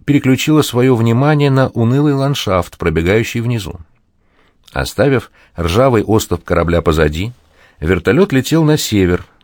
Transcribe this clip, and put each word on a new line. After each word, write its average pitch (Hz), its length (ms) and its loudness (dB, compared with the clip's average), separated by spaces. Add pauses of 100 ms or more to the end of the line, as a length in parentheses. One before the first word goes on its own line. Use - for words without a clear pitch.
переключила 143 560 2
свое 127 340 0
внимание 135 560 2
на 135 180 2
унылый 135 440 0
ландшафт, 135 640 -2
пробегающий 87 640 0
внизу. 113 380 -6 (960)
Оставив 110 580 -2 (260)
ржавый 107 460 2
остов 101 400 -2
корабля 85 380 0
позади, 80 500 0 (480)
вертолет 92 540 0
летел 147 300 0
на 151 120 2
север, 92 500 0 (180)